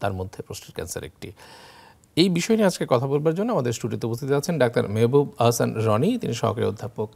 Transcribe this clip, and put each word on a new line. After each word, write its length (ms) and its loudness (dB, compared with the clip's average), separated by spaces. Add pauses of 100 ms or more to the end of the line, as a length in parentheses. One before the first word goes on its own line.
তার 120 -2
মধ্যে 300 -8
প্রোস্টেট 320 -16
ক্যান্সার 300 -8
একটি। 280 -14 (840)
এই 120 6
বিষয় 280 0
নিয়ে 100 4
আজকে 220 0
কথা 180 2
বলবার 280 0
জন্য 180 -2
আমাদের 200 0
স্টুডিওতে 340 -6
উপস্থিত 240 -4
আছেন 280 0
ডাক্তার 300 2
মেহবুব 500 2
আহসান 360 2
রনি, 440 2
তিনি 160 -4
সহকারী 320 -2
অধ্যাপক, 480 -6